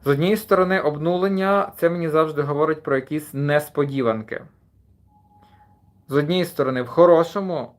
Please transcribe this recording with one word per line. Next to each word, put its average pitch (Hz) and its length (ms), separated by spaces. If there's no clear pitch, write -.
З - 20
однієї 170 260
сторони, 185 440
обнулення, 185 960
це 170 140
мені 170 180
завжди 156 340
говорить 151 400
про 139 140
якісь 151 380
несподіванки. 139 1080
З 131 60
однієї 165 300
сторони, 131 380
в 120 40
хорошому 170 920